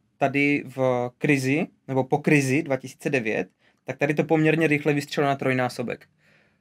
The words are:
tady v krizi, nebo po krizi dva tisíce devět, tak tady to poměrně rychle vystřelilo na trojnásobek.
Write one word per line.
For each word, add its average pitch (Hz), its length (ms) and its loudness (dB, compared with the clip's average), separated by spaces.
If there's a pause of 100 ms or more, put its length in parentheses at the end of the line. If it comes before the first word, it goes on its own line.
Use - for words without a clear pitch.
(180)
tady 143 500 0
v 131 120 -12 (380)
krizi, 143 500 0 (200)
nebo 131 160 0
po 143 140 0
krizi 147 460 2
dva 139 140 -2
tisíce - 320 -10
devět, 107 400 -2 (340)
tak - 140 -12
tady 147 160 0
to 156 100 0
poměrně 160 440 2
rychle 147 260 0
vystřelilo 143 360 -2
na 135 60 0
trojnásobek. 127 720 -4 (540)